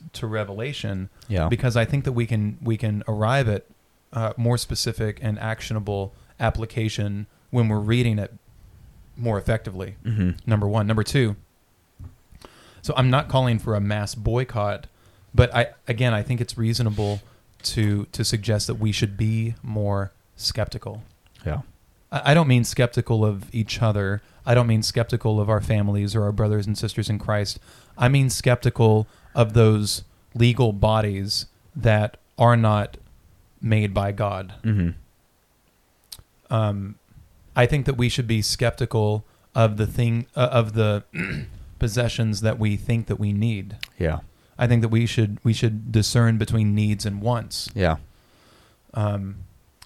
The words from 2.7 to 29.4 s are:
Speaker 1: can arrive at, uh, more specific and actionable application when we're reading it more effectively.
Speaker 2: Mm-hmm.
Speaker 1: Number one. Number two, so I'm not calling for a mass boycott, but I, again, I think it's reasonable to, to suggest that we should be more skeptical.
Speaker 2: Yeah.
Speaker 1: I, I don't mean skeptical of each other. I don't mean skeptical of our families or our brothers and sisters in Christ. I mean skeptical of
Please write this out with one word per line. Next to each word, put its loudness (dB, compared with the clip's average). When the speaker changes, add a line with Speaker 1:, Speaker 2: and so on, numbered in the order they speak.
Speaker 1:
can -2
arrive 2
at, -2
uh, -2
more 2
specific -4
and -2
actionable -6
application -4
when 4
we're 2
reading 2
it -8
more -2
effectively. -4
Speaker 2:
Mm-hmm. 0
Speaker 1:
Number 2
one. 0
Number 2
two, 0
so -4
I'm 4
not 4
calling 2
for -2
a 0
mass -2
boycott, -4
but 6
I, 0
again, 0
I 0
think -2
it's -6
reasonable 0
to, 0
to -4
suggest -2
that -4
we 0
should -2
be -2
more -4
skeptical. -6
Speaker 2:
Yeah. -2
Speaker 1:
I, 0
I 8
don't 6
mean 6
skeptical 0
of -2
each -4
other. 0
I 2
don't 4
mean 4
skeptical 0
of 0
our 2
families 0
or 2
our 0
brothers 0
and -2
sisters -4
in -2
Christ. -4
I 4
mean 4
skeptical 2
of 2